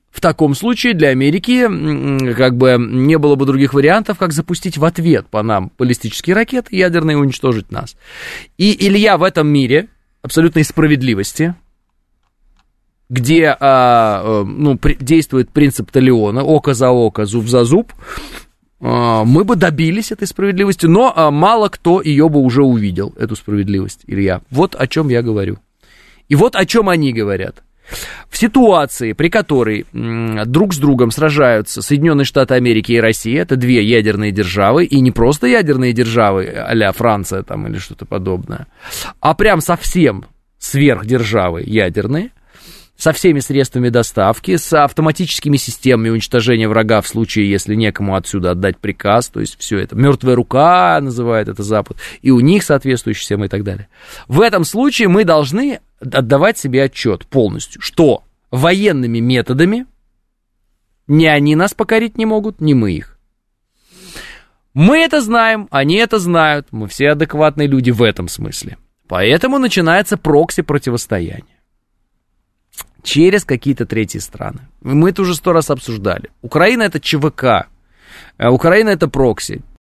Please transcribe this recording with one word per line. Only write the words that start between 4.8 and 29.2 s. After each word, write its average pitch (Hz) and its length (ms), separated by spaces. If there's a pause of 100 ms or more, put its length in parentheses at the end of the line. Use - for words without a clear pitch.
ответ 165 420
по 107 160
нам 101 340
баллистические 127 600
ракеты 233 360
ядерные 170 420
и 147 40
уничтожить 127 500
нас. - 280 (600)
И, 196 300
Илья, 202 300
в 156 60
этом 175 240
мире 147 420 (320)
абсолютной 160 420
справедливости, 143 920 (1600)
где, 139 500
а, 120 640
э, 107 220
ну, 131 320
при-, - 180
действует 135 540
принцип 143 420
Талиона, 123 520
око 147 300
за 127 180
око, 113 340
зуб 110 220
за 120 180
зуб, 175 260 (880)
а, 120 460
мы 143 180
бы 226 120
добились 165 560
этой 202 160
справедливости, 196 580
но, 214 300
а, 160 140
мало 196 400
кто 175 320
её 151 280
бы 147 100
уже 131 240
увидел, 104 540
эту 110 180
справедливость, 98 720
Илья. 98 420
Вот 156 260
о 135 120
чём 156 220
я 120 120
говорю. 101 360 (720)
И 147 60
вот 214 200
о 190 100
чём 214 240
они 156 220
говорят. 101 520 (640)
В - 80
ситуации, 185 760
при 160 160